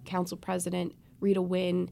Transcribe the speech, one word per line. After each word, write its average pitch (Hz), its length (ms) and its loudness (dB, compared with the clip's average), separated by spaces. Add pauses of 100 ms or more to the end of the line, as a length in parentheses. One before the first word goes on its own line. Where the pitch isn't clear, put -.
Council 180 320 -2
President 180 560 -4 (260)
Rita 196 220 4
Wynn, 180 500 0